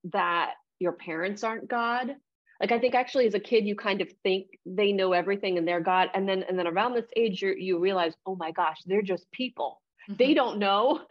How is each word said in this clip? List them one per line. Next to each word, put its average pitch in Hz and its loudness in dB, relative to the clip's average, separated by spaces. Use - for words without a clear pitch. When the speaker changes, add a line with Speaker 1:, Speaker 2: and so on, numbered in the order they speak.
Speaker 1:
that 175 0
your 175 0
parents 175 -6
aren't 220 -4
God. 240 -2
Like, 208 2
I 233 2
think 247 0
actually 254 4
as 208 2
a 208 2
kid, 214 2
you 202 -2
kind 202 -2
of 170 -6
think 190 0
they 202 2
know 190 2
everything 185 0
and 165 0
they're 175 0
God. 185 2
And 196 0
then, 190 0
and 185 -4
then 175 0
around 202 0
this 233 -2
age, 220 0
you're, 190 -2
you 185 -2
realize, 180 0
"Oh 190 -6
my 165 -6
gosh, 160 -2
they're 190 0
just 190 -4
people. - -8
They 240 2
Speaker 2:
Mm-hmm. 311 6
Speaker 1:
don't 240 0
know. 202 2